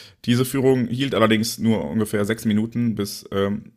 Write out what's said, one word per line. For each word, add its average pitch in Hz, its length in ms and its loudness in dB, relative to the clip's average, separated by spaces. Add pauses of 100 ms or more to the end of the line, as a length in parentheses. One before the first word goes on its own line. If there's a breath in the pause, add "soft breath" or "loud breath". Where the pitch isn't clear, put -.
(240 loud breath)
Diese 123 200 2
Führung 131 420 2
hielt 131 280 -4
allerdings 110 440 2
nur 104 260 0
ungefähr 104 400 -2
sechs 110 200 -4
Minuten, 113 500 0
bis, 101 380 -8
ähm, 101 440 -4